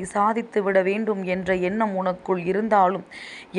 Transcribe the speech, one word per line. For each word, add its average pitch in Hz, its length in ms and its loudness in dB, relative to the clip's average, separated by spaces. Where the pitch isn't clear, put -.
சாதித்துவிட 208 760 2
வேண்டும் 202 420 -2
என்ற 185 360 0
எண்ணம் 202 340 0
உனக்குள் 185 500 -2
இருந்தாலும், 196 600 2